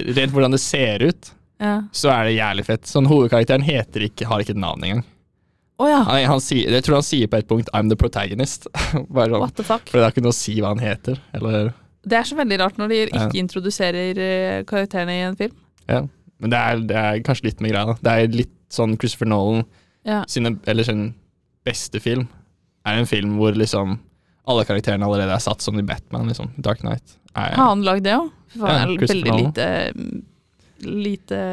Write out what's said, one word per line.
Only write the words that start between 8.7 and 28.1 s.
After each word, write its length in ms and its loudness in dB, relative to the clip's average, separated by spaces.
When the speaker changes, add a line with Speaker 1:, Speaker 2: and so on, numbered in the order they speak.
Speaker 2:
<laughs> 260 -4
Bare 160 4
sånn, 100 2
Speaker 1:
What 160 -4
the 80 -6
fuck? 240 -2
Speaker 2:
for 100 2
det 60 6
har 80 4
ikke 100 -12
noe 120 2
å 20 -4
si 240 -4
hva 100 0
han 80 -2
heter, 400 -4
eller 400 -2
Speaker 1:
Det 140 0
er 100 -2
så 80 -10
veldig 240 0
rart 160 0
når 140 -4
de 100 2
Speaker 2:
Ja. 240 -2
Speaker 1:
ikke 160 -2
introduserer, 800 -2
eh, 460 -2
karakterene 500 -4
i 100 -2
en 120 -4
film. 180 -4
Speaker 2:
Ja, 140 0
men 140 -4
det 60 2
er, 220 0
det 160 -2
er 280 0
kanskje 220 -2
litt 160 -4
med 100 0
greia, 140 0
da. 80 0
Det 180 0
er 300 4
litt 100 -8
sånn 300 0
Christopher 280 -4
Nolan 380 2
Speaker 1:
Ja. 240 -2
Speaker 2:
sine, 380 -2
eller 180 2
sin 300 -2
beste 340 -4
film 280 0
er 160 0
en 60 2
film 320 -2
hvor 180 4
liksom 400 0
alle 200 2
karakterene 400 0
allerede 260 0
er 80 0
satt, 220 -4
som 160 -4
i 40 0
Batman, 460 -6
liksom. 220 -6
Dark 200 -2
Knight. 360 -8
Er 220 -4
Speaker 1:
Har 160 4
han 100 0
lagd 220 0
det 80 2